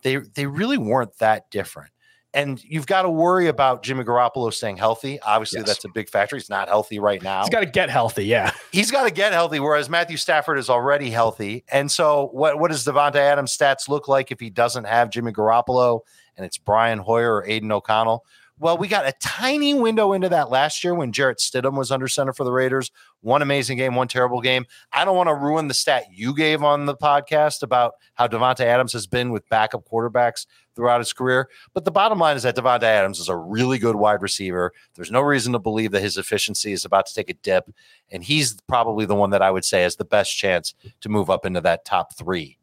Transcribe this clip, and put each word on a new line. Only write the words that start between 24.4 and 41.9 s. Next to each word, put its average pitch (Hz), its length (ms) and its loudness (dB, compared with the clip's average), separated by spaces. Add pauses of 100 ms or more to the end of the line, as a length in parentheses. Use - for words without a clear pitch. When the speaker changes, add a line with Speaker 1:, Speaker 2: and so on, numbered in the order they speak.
Speaker 1:
game. 127 260 0 (260)
I 143 120 2
don't 190 120 2
wanna 175 180 2
ruin 147 340 -2
the 131 60 -4
stat 135 380 0
you 110 220 -6
gave 151 300 0
on 147 220 2
the 143 100 -4
podcast 147 680 0
about 123 320 0 (200)
how 123 120 2
Davante 123 340 0
Adams 123 340 2
has 107 120 -8
been 123 240 -2
with 110 180 -6
backup 110 400 0
quarterbacks 117 580 -2 (280)
throughout 120 260 2
his 117 120 -6
career. 127 360 0 (240)
But 175 120 -6
the 185 80 0
bottom 202 260 2
line 156 180 4
is 120 60 -6
that 120 140 0
Davante 123 260 2
Adams 101 380 2
is 87 80 -8
a 92 80 0
really 113 420 -2
good 110 180 2
wide 104 260 2
receiver. 90 500 -4 (240)
There's 87 140 -14
no 117 100 2
reason 135 320 0
to 120 80 -2
believe 110 320 -2
that 98 100 2
his 101 160 -4
efficiency 104 540 -4
is 92 120 -6
about 98 220 2
to - 80 -16
take 101 160 -8
a 90 40 -8
dip. 92 360 -2 (400)
And 87 140 -12
he's 127 440 -2
probably 113 380 0
the 98 100 0
one 101 140 2
that 98 120 4
I 95 100 4
would 92 120 -2
say 92 180 2
has 87 140 0
the - 80 -8
best 101 320 0
chance 90 380 -2 (280)
to 107 60 -10
move 104 220 0
up 92 160 0
into 90 140 -2
that 82 240 0
top - 300 -4